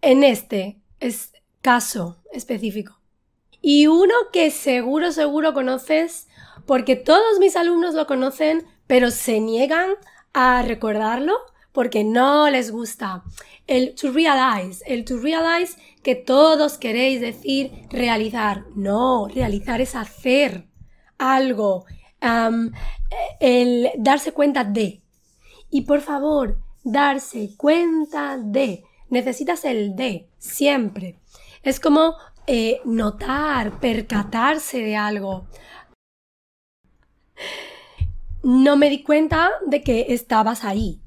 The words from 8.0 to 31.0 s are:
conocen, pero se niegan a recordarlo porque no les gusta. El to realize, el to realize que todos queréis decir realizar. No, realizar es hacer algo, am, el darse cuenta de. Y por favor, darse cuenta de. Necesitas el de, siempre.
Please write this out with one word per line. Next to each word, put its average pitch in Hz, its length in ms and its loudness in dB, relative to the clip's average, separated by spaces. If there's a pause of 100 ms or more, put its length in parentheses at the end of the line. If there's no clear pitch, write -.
conocen, 302 580 -2 (220)
pero 247 240 4
se 226 300 -2
niegan 269 500 0 (420)
a 254 300 2
recordarlo 233 720 -2 (380)
porque 233 320 0
no 269 460 4
les 247 200 -2
gusta. 214 520 -10 (440)
El 254 280 0
to 277 160 -4
realize, 254 760 0
el 233 180 -6
to 247 140 -6
realize 330 580 -2 (260)
que 254 120 0
todos 294 640 4
queréis 247 420 -2
decir 262 500 -4 (200)
realizar. 220 720 -2 (100)
No, 208 540 0
realizar 233 520 -4
es 262 140 -4
hacer 247 720 -2 (520)
algo, 247 680 0 (360)
am, 233 520 0 (680)
el 247 600 4
darse 285 340 0
cuenta 285 320 0
de. 202 380 -4 (680)
Y 277 120 0
por 285 180 2
favor, 285 580 -2 (240)
darse 262 720 -2
cuenta 302 840 0
de. 214 460 -4 (260)
Necesitas 262 540 -4
el 214 320 -2
de, 214 320 -6 (100)
siempre. 220 800 -2 (440)